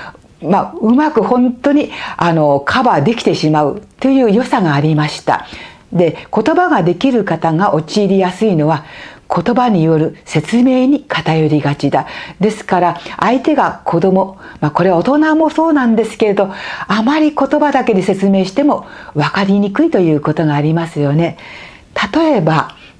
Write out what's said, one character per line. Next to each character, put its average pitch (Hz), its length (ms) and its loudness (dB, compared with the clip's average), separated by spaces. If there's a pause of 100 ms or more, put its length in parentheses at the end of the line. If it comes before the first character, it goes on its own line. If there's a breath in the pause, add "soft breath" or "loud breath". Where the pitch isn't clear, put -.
(420 loud breath)
ま 175 160 0
あ、 - 220 -4
う 233 120 2
ま 247 200 2
く 220 100 2
本 247 300 2
当 285 200 -2
に、 294 200 0 (240 loud breath)
あ 170 160 0
の、 147 260 2
カ 139 240 -2
バ 208 160 2
ー 139 60 2
で 233 100 2
き - 80 -8
て 190 140 0
し 156 120 0
ま 151 160 2
う - 180 -4 (180)
と 262 80 0
い 269 160 2
う 208 80 2
良 233 100 2
さ 247 180 -2
が 160 140 2
あ 143 60 0
り 156 160 2
ま 151 100 0
し - 160 -10
た。 - 240 -2 (460 loud breath)
で、 170 240 2 (180 loud breath)
言 294 220 0
葉 359 120 2
が 233 140 2
で 175 140 0
き 269 160 0
る 233 120 0
方 165 280 -2
が 165 220 0
陥 190 340 0
り 190 100 2
や 180 140 0
す 220 120 -4
い 196 120 2
の 147 100 2
は、 160 180 -2 (500 loud breath)
言 208 200 0
葉 247 140 2
に 175 160 2
よ 160 140 4
る 156 260 -2
説 220 380 0
明 254 240 4
に 277 180 0
偏 156 440 0
り 147 120 2
が 143 160 -2
ち 143 140 -2
だ。 131 160 0 (340 loud breath)
で 208 100 2
す - 160 -8
か 180 140 0
ら、 170 200 0 (200 loud breath)
相 240 200 2
手 302 140 0
が 190 300 0
子 170 160 0
供、 185 360 0 (240 loud breath)
ま 151 80 -2
あ、 - 40 -4
こ 175 100 0
れ 190 80 2
は 170 80 2
大 175 60 2
人 302 320 2
も 320 120 2
そ 320 200 0
う 320 40 0
な 269 140 2
ん 226 80 2
で 220 100 2
す - 140 -8
け 220 80 2
れ 202 80 2
ど、 196 180 0 (360 loud breath)
あ 214 140 0
ま 294 180 0
り 302 100 2
言 294 300 -2
葉 294 100 2
だ 262 140 0
け 233 100 2
で 185 80 2
説 190 260 0
明 190 160 2
し - 80 -6
て 285 120 0
も 277 220 0 (280 loud breath)
分 147 180 -2
か 196 120 -2
り 196 160 2
に 202 120 -2
く 285 120 2
い 330 60 0
と 208 100 2
い 165 120 2
う 147 80 0
こ 151 140 -2
と 165 100 0
が 151 100 0
あ 147 60 0
り 156 140 0
ま 165 120 -2
す 156 140 -6
よ 143 120 0
ね。 160 260 0 (720 loud breath)
例 311 260 2
え - 20 0
ば 156 340 0 (260 loud breath)